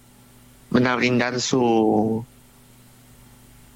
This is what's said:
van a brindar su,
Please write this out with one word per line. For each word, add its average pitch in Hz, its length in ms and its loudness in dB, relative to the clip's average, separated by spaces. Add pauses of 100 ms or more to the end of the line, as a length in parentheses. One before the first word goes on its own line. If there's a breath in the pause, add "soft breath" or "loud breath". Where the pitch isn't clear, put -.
(720)
van 127 160 2
a 127 100 0
brindar 123 440 -2
su, 110 840 0 (1500)